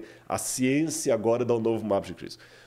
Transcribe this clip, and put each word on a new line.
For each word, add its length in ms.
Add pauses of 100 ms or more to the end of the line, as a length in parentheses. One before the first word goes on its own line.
(280)
a 100
ciência 760
agora 300
dá 100
um 60
novo 260
mapa 200
de 80
Cristo. 280 (240)